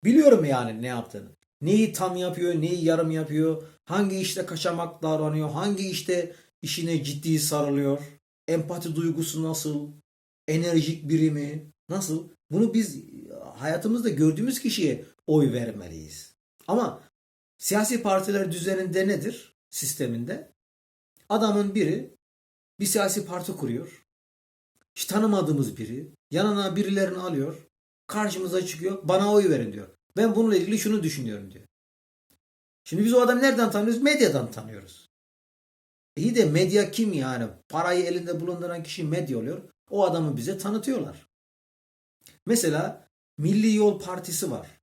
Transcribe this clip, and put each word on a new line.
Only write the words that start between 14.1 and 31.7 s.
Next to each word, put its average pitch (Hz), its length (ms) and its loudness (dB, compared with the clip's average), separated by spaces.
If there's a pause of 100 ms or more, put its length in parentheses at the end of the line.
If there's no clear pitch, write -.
kişiye - 460 -2 (220)
oy 147 260 4
vermeliyiz. 87 840 -8 (320)
Ama 214 360 -2 (540)
siyasi 214 460 0
partiler 196 480 0
düzeninde 185 560 -2
nedir? 196 480 -4 (140)
Sisteminde 135 800 -6 (800)
adamın 208 460 2
biri 196 400 0 (640)
bir 208 60 -2
siyasi 196 400 0
parti 175 300 -8
kuruyor. 131 500 -8 (880)
Hiç - 100 -8
tanımadığımız 165 720 0
biri 117 300 -10 (240)
yanına 196 440 0
birilerini 190 420 0
alıyor. 165 500 -6 (400)
Karşımıza 185 580 -2
çıkıyor. 180 420 -6
"Bana 190 260 4
oy 202 160 6
verin." 117 240 0
diyor. 104 140 -12 (300)
"Ben 214 180 4
bununla 220 200 4
ilgili 190 240 2
şunu 208 240 0
düşünüyorum." 113 480 -6
diyor. - 140 -20 (1160)